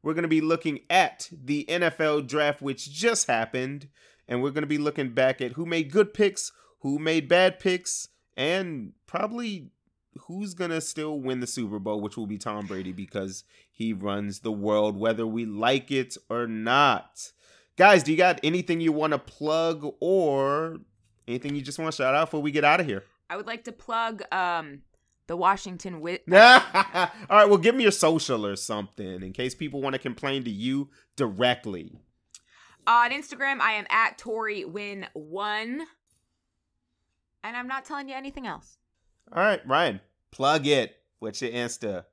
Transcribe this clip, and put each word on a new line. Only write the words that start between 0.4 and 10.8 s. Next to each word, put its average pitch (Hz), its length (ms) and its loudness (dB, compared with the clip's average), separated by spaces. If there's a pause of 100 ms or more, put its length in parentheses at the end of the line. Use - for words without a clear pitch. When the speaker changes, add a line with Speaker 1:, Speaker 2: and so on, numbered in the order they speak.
Speaker 1:
looking 156 480 -2
at 175 440 0
the 147 360 -6
N 175 140 0
F 165 180 -2
L 151 220 2
draft, 147 400 -2
which 139 300 -8
just 214 340 0
happened, 131 640 -4 (400)
and 123 120 -2
we're 135 120 -2
gonna 151 120 -2
be 147 140 -2
looking 147 360 -2
back 131 260 0
at 123 140 -6
who 165 120 -8
made 165 240 -4
good 202 240 2
picks, 202 380 0 (260)
who 143 220 -4
made 160 260 0
bad 185 320 4
picks, - 480 -4 (300)
and 156 560 -2 (160)
probably 208 640 -6 (560)
who's 185 260 -10
gonna 170 260 -4